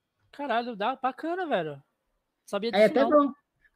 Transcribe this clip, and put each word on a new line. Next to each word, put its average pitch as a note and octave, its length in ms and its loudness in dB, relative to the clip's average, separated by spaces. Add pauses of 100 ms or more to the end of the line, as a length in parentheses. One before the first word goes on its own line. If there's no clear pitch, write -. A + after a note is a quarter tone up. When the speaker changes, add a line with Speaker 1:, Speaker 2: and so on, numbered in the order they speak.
(320)
Speaker 1:
Caralho, A#3+ 440 -4
dá, G#3+ 200 -4
bacana, D#4+ 500 -6
velho. E3 340 -4 (680)
Sabia G3+ 220 -6
Speaker 2:
É D4+ 180 6
Speaker 1:
disso, D#4 120 2
Speaker 2:
até C#4 80 6
Speaker 1:
não. C#4+ 200 4
Speaker 2:
bom. A#3+ 60 -6 (420)